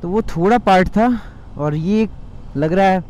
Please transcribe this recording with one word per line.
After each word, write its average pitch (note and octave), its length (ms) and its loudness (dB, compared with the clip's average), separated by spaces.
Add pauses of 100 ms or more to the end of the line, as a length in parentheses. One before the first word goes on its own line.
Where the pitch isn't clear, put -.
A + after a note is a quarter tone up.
तो E3+ 80 -6
वो G#3+ 120 0
थोड़ा G#3 360 2
part F#3 300 4
था A3+ 340 2 (360)
और D3 180 -2
ये G3+ 340 0 (480)
लग D#3 160 0
रहा G3 120 4
है F#3 240 2